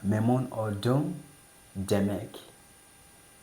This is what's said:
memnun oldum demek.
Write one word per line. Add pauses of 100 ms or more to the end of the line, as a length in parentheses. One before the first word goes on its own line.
memnun
oldum (640)
demek. (1120)